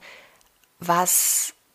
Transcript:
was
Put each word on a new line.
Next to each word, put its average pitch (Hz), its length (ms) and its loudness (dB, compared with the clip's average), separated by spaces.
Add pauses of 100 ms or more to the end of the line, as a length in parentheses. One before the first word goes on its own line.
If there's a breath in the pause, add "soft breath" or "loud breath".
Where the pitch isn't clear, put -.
(800 loud breath)
was - 760 0 (200)